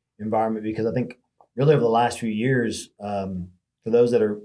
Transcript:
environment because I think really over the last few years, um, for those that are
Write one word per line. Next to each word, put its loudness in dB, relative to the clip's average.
environment -2
because -4
I -2
think -6
really 4
over 4
the 2
last 0
few -4
years, -2
um, -6
for -8
those 4
that 4
are 0